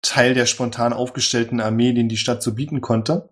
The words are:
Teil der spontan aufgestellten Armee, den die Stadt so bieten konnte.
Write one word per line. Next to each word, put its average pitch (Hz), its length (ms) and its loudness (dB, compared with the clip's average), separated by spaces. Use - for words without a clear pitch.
Teil 127 320 4
der 127 120 2
spontan 120 480 -2
aufgestellten 120 640 -2
Armee, 113 320 2
den 117 160 2
die 113 80 -2
Stadt 113 260 -2
so 113 140 -2
bieten 147 240 -6
konnte. 120 520 -2